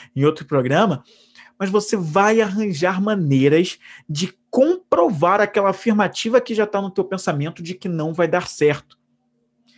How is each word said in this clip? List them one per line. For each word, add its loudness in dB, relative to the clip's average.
em 0
outro 0
programa, 0
mas -6
você 0
vai 2
arranjar -2
maneiras 2
de -6
comprovar 2
aquela 0
afirmativa 0
que -6
já 0
tá -4
no -6
teu -2
pensamento -6
de -10
que -10
não -4
vai 0
dar -2
certo. 0